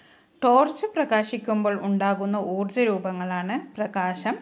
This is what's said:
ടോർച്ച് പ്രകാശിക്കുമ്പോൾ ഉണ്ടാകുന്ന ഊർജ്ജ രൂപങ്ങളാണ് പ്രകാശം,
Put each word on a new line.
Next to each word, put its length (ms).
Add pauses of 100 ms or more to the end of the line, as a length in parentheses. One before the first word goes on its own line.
(440)
ടോർച്ച് 420
പ്രകാശിക്കുമ്പോൾ 960
ഉണ്ടാകുന്ന 540
ഊർജ്ജ 440
രൂപങ്ങളാണ് 960
പ്രകാശം, 680